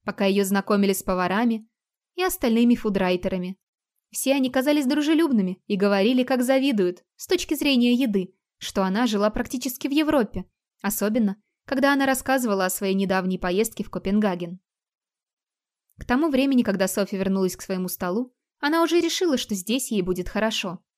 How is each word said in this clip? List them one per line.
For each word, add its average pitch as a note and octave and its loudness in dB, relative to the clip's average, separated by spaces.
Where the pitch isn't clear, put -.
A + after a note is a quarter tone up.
пока G3+ -2
её G3 2
знакомили G3 2
с - -6
поварами G3+ 0
и F4+ -2
остальными A#3+ 2
фудрайтерами. F#3 -2
Все - 0
они C4 2
казались C4+ 2
дружелюбными C#4+ 2
и G#3 -2
говорили, G3+ 2
как B3+ 0
завидуют, A#3+ 0
с - -14
точки F4+ -2
зрения B3 2
еды, G#3 0
что - -4
она G#3 0
жила G#3 0
практически B3 -6
в C4 -8
Европе, C#4+ 0
особенно, G#3 0
когда C#4 2
она C4+ 0
рассказывала B3+ 0
о F#3 0
своей F#3+ -2
недавней F#3 0
поездке G3+ -2
в - -14
Копенгаген. F#3 -2
К - -16
тому C#4+ 2
времени, C4+ 2
когда F#3+ 0
Софи G3 -2
вернулась F#3+ 0
к - -16
своему F#3 -6
столу, G3 -6
она D#4+ 0
уже E4 2
решила, E4 0
что A3 -6
здесь A3 -4
ей G3+ 0
будет F3+ -4
хорошо. G#3 -4